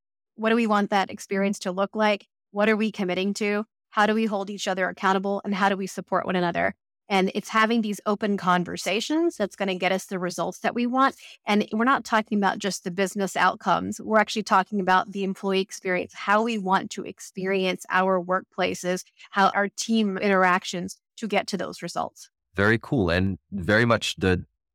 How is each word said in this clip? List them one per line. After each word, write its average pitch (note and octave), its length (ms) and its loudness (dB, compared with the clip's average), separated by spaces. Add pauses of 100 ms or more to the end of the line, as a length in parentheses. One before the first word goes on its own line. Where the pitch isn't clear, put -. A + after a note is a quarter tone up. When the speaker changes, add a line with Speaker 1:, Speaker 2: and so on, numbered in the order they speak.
(360)
Speaker 1:
what A3 140 0
do A3+ 60 4
we A#3 100 2
want G#3 240 2
that G3 220 0
experience G3+ 480 -2
to F#3+ 120 -6
look G3 240 -2
like? G#3+ 300 0 (260)
What G3+ 160 0
are A3 100 4
we A3 140 0
committing F#3+ 440 -2
to? G#3 300 -2 (300)
How G#3+ 100 4
do G#3+ 80 4
we A3+ 120 2
hold G3 240 -2
each G3+ 180 -8
other F#3 220 0
accountable? G3 560 0
And G3+ 100 -2
how G3 140 2
do G3 80 -2
we F#3+ 100 -6
support - 380 -4
one F#3 100 -2
another? F3 400 0 (320)
And G3 260 2
it's G#3 140 -6
having A3 340 2
these G#3 240 -4
open G#3 300 0
conversations F#3 1000 0
that's G3+ 180 -4
gonna G3 200 -2
get F3+ 180 0
us F#3+ 140 -4
the F#3+ 120 -6
results F3 400 -4
that - 160 -2
we A#3+ 100 -2
want. C4 300 2 (300)
And G#3 260 2
we're A3 140 0
not C4 180 2
talking G#3+ 340 -2
about G3 220 0
just G3 240 -6
the F#3 80 -6
business F#3+ 460 -2
outcomes. F#3 640 0
We're G#3+ 180 2
actually G#3 240 0
talking G3+ 380 0
about F#3 320 2
the G3 100 -6
employee F#3+ 380 -2
experience, - 520 -4
how G#3 300 2
we A#3 140 -2
want F#3 340 0
to - 140 -10
experience F#3+ 840 -4
our F#3 320 2
workplaces, F#3 840 -4 (260)
how G3 240 4
our G3+ 140 0
team G#3+ 480 -2
interactions F#3 800 0 (160)
to - 100 -12
get G3 220 -2
to - 80 -6
those - 260 -8
results. - 480 -8 (240)
Speaker 2:
Very G#2+ 240 4
cool. A2 320 0
And F#2 280 0 (120)
very G#2+ 360 2
much A#2 320 2
the, F#2+ 260 2 (320)